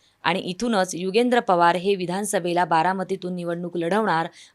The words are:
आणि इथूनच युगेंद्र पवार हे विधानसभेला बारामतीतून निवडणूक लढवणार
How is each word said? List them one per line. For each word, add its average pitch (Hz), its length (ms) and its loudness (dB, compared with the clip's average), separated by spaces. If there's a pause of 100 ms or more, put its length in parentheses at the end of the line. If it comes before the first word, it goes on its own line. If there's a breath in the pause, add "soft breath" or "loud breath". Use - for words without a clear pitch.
(240)
आणि 175 160 0
इथूनच 185 560 -2
युगेंद्र 220 440 2
पवार 170 360 4
हे 190 200 0
विधानसभेला 180 680 -2
बारामतीतून 180 720 0
निवडणूक 175 420 -6
लढवणार 170 500 0 (280 loud breath)